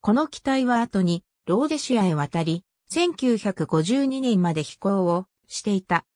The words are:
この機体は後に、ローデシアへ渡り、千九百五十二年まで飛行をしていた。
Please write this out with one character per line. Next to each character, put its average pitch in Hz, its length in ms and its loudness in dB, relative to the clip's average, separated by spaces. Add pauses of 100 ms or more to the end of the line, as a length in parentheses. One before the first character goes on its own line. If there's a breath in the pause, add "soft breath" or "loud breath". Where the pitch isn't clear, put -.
こ 208 100 2
の 294 140 2
機 - 140 -16
体 269 260 0
は 240 160 2
後 202 180 -2
に、 170 240 0 (220)
ロ 214 160 2
ー 311 60 0
デ 302 100 -2
シ 247 200 -2
ア 196 60 2
へ 180 80 2
渡 151 300 -2
り、 165 220 -4 (260)
千 339 240 0
九 240 240 0
百 190 260 -2
五 160 160 2
十 247 240 0
二 269 160 -2
年 226 220 2
ま 175 100 2
で 156 100 -2
飛 - 160 -10
行 196 280 0
を 175 180 0 (220)
し - 160 -12
て 208 100 -2
い 190 80 2
た。 175 240 -2 (120)